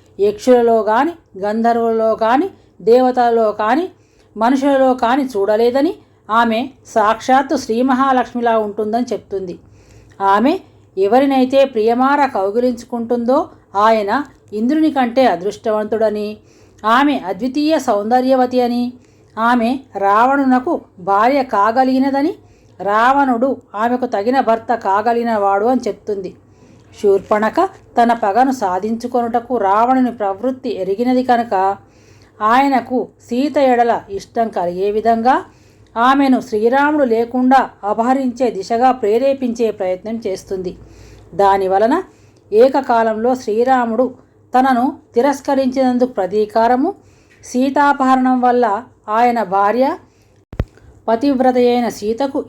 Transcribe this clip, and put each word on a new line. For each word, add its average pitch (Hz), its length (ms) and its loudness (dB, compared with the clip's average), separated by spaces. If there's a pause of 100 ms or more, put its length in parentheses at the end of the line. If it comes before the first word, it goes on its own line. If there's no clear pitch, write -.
(200)
యక్షులలో 226 640 2
కానీ, 226 580 -2
గంధర్వులలో 226 760 0
కానీ, 240 360 0 (320)
దేవతలలో 233 720 2
కానీ, 240 360 0 (480)
మనుషులలో 262 580 2
కానీ 254 280 0
చూడలేదని, 240 720 0 (360)
ఆమె 233 380 0 (180)
సాక్షాత్తు 254 720 0
శ్రీ 233 260 -4
మహాలక్ష్మిలా 247 760 0
ఉంటుందని 214 540 -4
చెప్తుంది. 190 460 -10 (600)
ఆమె 214 400 2 (380)
ఎవరినైతే 262 640 2
ప్రియమార 262 640 0
కౌగిలించుకుంటుందో 240 1200 -2 (280)
ఆయన 214 460 2 (300)
ఇంద్రుని 285 380 0
కంటే 254 360 0
అదృష్టవంతుడని, 208 1080 -2 (480)
ఆమె 262 340 2
అద్వితీయ 254 600 -2
సౌందర్యవతి 247 840 0
అని, 240 320 -2 (460)
ఆమె 233 400 0 (180)
రావణునకు 254 840 2 (180)
భార్య 208 440 0
కాగలిగినదని, 262 920 0 (460)
రావణుడు 247 760 0 (180)
ఆమెకు 240 320 -2
తగిన 233 340 0
భర్త 226 340 -2
కాగలిగినవాడు 214 920 0
అని 254 220 2
చెప్తుంది. 196 480 -8 (680)
శూర్పణఖ 214 640 2 (340)
తన 233 100 4
పగను 233 400 0
సాధించుకొనుటకు 233 1040 -4
రావణుని 233 560 2
ప్రవృత్తి 214 680 -6
ఎరిగినది 240 420 0
కనుక, 226 540 0 (640)
ఆయనకు 247 680 0 (120)
సీత 262 360 -4
ఎడల 240 440 2 (100)
ఇష్టం 220 380 -6
కలిగే 185 420 -4
విధంగా 226 540 0 (520)
ఆమెను 262 440 2
శ్రీరాముడు 269 640 0
లేకుండా 247 640 0 (140)
అపహరించే 240 640 -2
దిశగా 233 420 0
ప్రేరేపించే 240 800 -2
ప్రయత్నం 208 560 -6
చేస్తుంది. 190 500 -8 (580)
దానివలన 196 680 2 (500)
ఏకకాలంలో 233 800 2
శ్రీరాముడు 240 800 0 (440)
తనను 262 400 0 (160)
తిరస్కరించినందుకు 262 1000 0
ప్రతీకారము, 226 840 0 (500)
సీతాపహరణం 262 960 2
వల్ల 240 440 0 (240)
ఆయన 233 340 0
భార్య 208 540 0 (1120)
పతివ్రత 254 480 0
అయిన 240 320 2
సీతకు 233 600 -6